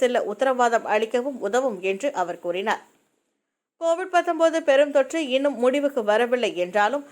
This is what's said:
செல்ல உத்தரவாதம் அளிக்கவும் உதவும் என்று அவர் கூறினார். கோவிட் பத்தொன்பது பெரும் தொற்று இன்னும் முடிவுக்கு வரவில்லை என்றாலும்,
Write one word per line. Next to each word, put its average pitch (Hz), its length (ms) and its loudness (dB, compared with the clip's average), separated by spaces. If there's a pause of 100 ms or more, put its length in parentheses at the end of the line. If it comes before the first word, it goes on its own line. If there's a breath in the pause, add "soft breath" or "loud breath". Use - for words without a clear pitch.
செல்ல 247 160 2 (140)
உத்தரவாதம் 240 600 0
அளிக்கவும் 240 440 -2 (100)
உதவும் 240 300 0 (140)
என்று 196 180 -4 (120)
அவர் 170 240 -6
கூறினார். 190 380 -2 (1000)
கோவிட் 339 340 -2
பத்தொன்பது 330 420 2 (100)
பெரும் 285 280 4
தொற்று 285 240 0 (160)
இன்னும் 269 280 0
முடிவுக்கு 277 460 0
வரவில்லை 233 420 0 (120)
என்றாலும், 208 480 0